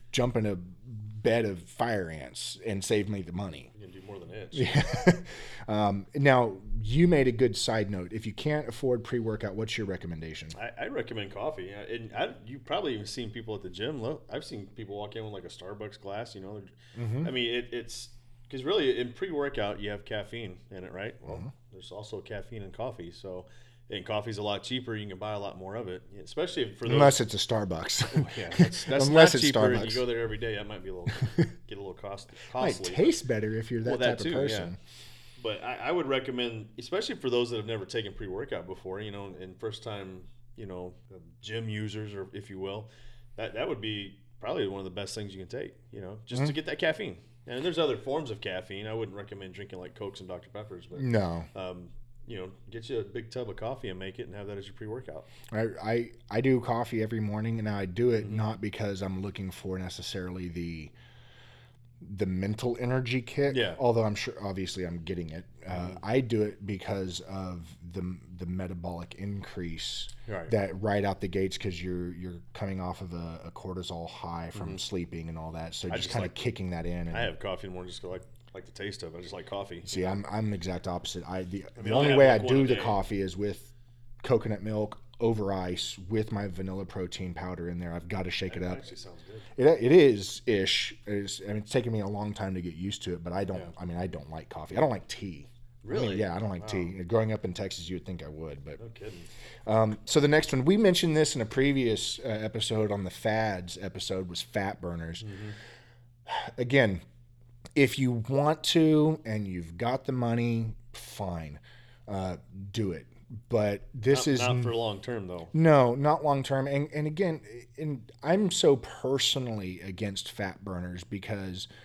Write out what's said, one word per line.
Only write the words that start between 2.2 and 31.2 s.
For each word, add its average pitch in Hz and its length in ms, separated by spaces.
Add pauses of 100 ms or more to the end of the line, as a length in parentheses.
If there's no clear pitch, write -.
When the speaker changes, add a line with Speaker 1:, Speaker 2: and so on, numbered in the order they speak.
Speaker 1:
and 101 180
save 104 260
me 101 120
the 85 120
money." 87 440
Speaker 2:
You 107 100
can 90 40
do 92 160
more 101 120
than 85 140
itch. 104 200
Speaker 1:
Yeah. 139 300 (240)
<laughs> 175 140 (460)
Um, 101 480
now, 131 380 (280)
you 135 260
made 143 200
a 127 40
good 113 240
side 110 360
note. 92 200
If 110 140
you 104 80
can't 151 340
afford 120 360
pre-workout, 110 500
what's 107 240
your 110 80
recommendation? 80 640 (100)
Speaker 2:
I, 117 260
I - 20
recommend 110 440
coffee. 101 380
Yeah, 104 120 (140)
and 113 160
I, 156 180 (140)
you've 127 220
probably 156 300
even 104 100
seen 117 240
people 110 240
at 95 80
the 90 80
gym. 117 320
Lo-, 143 200 (100)
I've 151 120
seen 101 220 (100)
people 101 220
walk 107 180
in 110 80
with, 107 80
like, 95 120
a 87 40
Starbucks 104 540
glass. 202 320
You 98 80
know, 101 180
they're, - 460
Speaker 1:
Mm-hmm. 131 220
Speaker 2:
I - 40
mean, 120 220
it, 120 180
it's - 380 (400)
'cause 131 140
really 147 360
in 123 140
pre-workout 143 640
you 104 120
have 101 140
caffeine 104 520 (140)
in 92 120
it, 92 80
right? 98 300
Well, - 160
Speaker 1:
Mm-hmm. 92 100 (240)
Speaker 2:
there's 92 200
also 104 280
caffeine 104 440
in 101 80
coffee. 113 400
So, 90 340 (460)
and 98 120
coffee's 107 360
a 104 40
lot 101 200
cheaper. 127 320
You 104 120
can 92 120
buy 107 140
a 101 60
lot 98 200
more 95 160
of 113 120
it, 90 140 (220)
especially 151 500
for - 120
those 127 100
Speaker 1:
Unless 143 260
it's 110 140
a - 20
Starbucks. 101 800
Speaker 2:
Oh, 143 180
yeah, 90 220
that's, - 280
that's 135 200
Speaker 1:
<laughs> - 20
Unless 160 260
Speaker 2:
not - 20
Speaker 1:
it's 117 80
Speaker 2:
cheaper. 120 280
And 120 120
you 110 80
Speaker 1:
Starbucks. 113 40
Speaker 2:
go 127 120
there 117 140
every 107 180
day, 113 160
that 104 120
might 101 160
be 95 60
a 92 60
little, 90 140 (280)